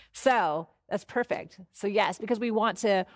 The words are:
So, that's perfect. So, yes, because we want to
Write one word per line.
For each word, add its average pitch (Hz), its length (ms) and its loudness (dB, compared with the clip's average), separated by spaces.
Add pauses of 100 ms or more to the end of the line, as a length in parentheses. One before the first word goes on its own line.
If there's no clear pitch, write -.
(120)
So, 170 560 2 (200)
that's - 160 -4
perfect. - 540 -6 (140)
So, - 160 -6
yes, 196 280 2
because 220 220 -2
we 233 140 -2
want 214 260 0
to 196 380 2